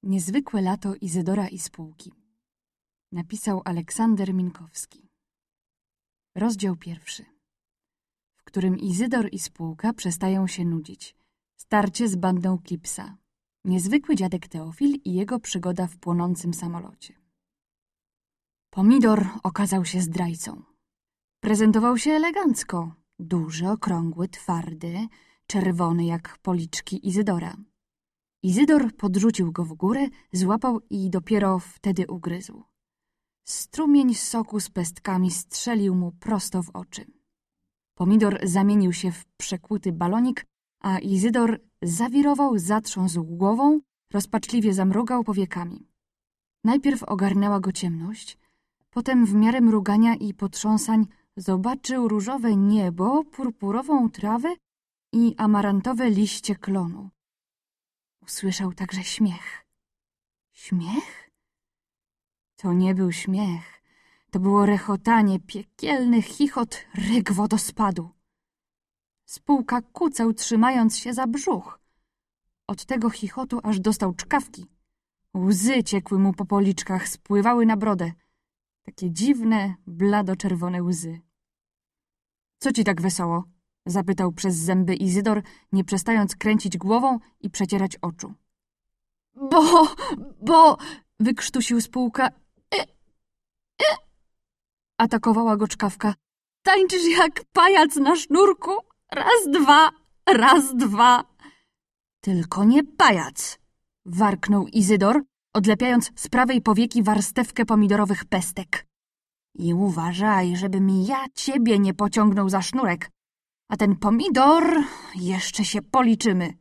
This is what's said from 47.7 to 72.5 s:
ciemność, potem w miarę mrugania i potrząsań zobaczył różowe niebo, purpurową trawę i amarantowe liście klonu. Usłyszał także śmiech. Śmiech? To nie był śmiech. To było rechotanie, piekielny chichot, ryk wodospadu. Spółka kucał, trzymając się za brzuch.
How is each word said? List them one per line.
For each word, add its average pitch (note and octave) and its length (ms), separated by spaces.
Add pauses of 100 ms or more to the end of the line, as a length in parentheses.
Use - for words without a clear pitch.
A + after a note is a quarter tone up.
ciemność, F3 680 (520)
potem A#3+ 360
w G3 80
miarę A3+ 260
mrugania A3 540
i G3+ 200
potrząsań G#3+ 720 (300)
zobaczył A#3 720
różowe G#3+ 480
niebo, G3+ 680
purpurową B3+ 840
trawę A#3+ 440 (580)
i A#3 260
amarantowe G#3+ 720
liście G3+ 460
klonu. F#3+ 540 (1120)
Usłyszał F#3+ 500
także F#3 320
śmiech. - 600 (880)
Śmiech? - 760 (1300)
To F#3 160
nie F#3 220
był F#3 180
śmiech. F#3 720 (480)
To F#3+ 100
było G3+ 260
rechotanie, G#3 760
piekielny A#3+ 800
chichot, - 640 (100)
ryk G#3+ 380
wodospadu. G3 800 (1160)
Spółka B3 560
kucał, A#3 500
trzymając A3+ 680
się A#3+ 140
za B3+ 140
brzuch. C#4 540 (840)